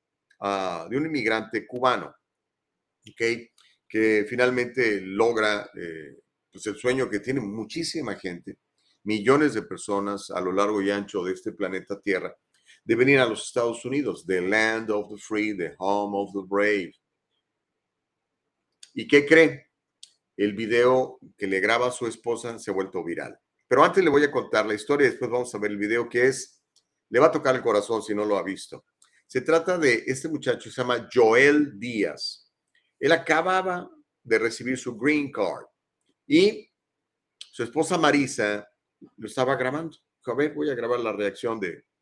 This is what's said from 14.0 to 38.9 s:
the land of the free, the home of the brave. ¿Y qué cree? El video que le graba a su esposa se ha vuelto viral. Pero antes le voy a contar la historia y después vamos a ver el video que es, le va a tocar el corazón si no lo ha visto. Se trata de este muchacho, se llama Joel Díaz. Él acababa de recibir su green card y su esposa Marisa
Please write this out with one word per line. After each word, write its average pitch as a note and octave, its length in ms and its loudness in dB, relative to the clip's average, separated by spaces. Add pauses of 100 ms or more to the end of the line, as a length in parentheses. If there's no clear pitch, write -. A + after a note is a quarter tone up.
the F#2 140 0
land A2 500 0
of G#2 180 -2
the G#2 120 -16
free, G#2+ 360 -4
the F2 220 -6
home G2+ 380 -2
of G2 160 -6
the G2 160 -6
brave. G2+ 440 0 (2000)
¿Y A2 140 -10
qué D3 180 6
cree? D#3 460 6 (640)
El G2+ 180 0
video A#2+ 640 2 (180)
que G2+ 80 -6
le F#2+ 140 0
graba A#2 280 2
a B2 40 -4
su A#2+ 160 -6
esposa A#2 500 -8
se A2 120 -10
ha F#2+ 40 -4
vuelto F#2 300 -6
viral. D#2 340 -8 (300)
Pero C3+ 160 6
antes F#3 180 4
le D#3+ 80 4
voy C#3+ 140 6
a C#3 80 0
contar A2 340 0
la G#2+ 80 -2
historia C#3+ 320 2
y A#2 40 4
después A#2+ 200 -6
vamos A#2+ 240 -4
a G#2 40 -8
ver G#2 120 -4
el G#2 60 -6
video A2+ 320 -2
que A#2+ 180 2
es, - 380 -4 (460)
le A#2 100 2
va D#3 60 8
a D#3+ 60 6
tocar D3 220 0
el A#2 80 -4
corazón G#2+ 400 0
si G#2 140 -4
no G#2 80 -2
lo G#2 120 0
ha F#2 60 -2
visto. - 420 -12 (440)
Se B2+ 140 -4
trata E3 360 0
de B2+ 280 2
este C3 220 -6
muchacho, B2 420 -4
se - 100 -10
llama A#2+ 320 -2
Joel B2+ 640 6
Díaz. G#2+ 760 -6 (460)
Él D3 140 2
acababa F3+ 760 0 (340)
de A2 160 2
recibir A#2 380 -2
su A#2+ 200 -10
green C#3+ 340 -2
card F2+ 360 -6 (600)
y F#3+ 420 2 (680)
su - 240 -12
esposa D#3 340 -2
Marisa C3 720 2 (480)